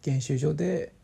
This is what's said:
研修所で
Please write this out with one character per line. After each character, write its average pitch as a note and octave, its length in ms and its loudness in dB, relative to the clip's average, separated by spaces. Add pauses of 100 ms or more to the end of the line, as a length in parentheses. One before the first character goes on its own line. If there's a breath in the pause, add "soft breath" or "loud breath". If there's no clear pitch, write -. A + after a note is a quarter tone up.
研 C3 180 2
修 C3+ 160 0
所 D3 160 2
で E3+ 400 -2 (100)